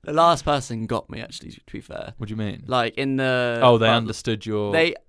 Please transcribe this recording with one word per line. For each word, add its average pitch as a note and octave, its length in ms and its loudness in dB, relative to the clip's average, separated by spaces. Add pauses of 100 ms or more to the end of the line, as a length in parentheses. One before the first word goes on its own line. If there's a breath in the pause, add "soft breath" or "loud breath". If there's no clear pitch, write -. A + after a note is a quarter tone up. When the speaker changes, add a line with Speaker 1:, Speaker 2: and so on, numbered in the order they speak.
Speaker 1:
The D3+ 100 -6
last E3 320 4
person B2+ 420 -2
got - 240 -4
me, F2+ 100 -10
actually, - 300 -14
to - 100 -20 (100)
be G2+ 80 -10
fair. - 380 -12
Speaker 2:
What G#2+ 100 -10
do G#2+ 40 -10
you A2 40 -8
mean? G#2+ 300 -6
Speaker 1:
Like, A#2+ 300 -2
in C3+ 220 -2
the B2+ 440 0
Speaker 2:
Oh, A#2+ 160 8
they A2+ 100 4
Speaker 1:
like, A2+ 100 4
Speaker 2:
understood A2 500 -4
your G#2 240 0
Speaker 1:
they D#3+ 240 2 (120)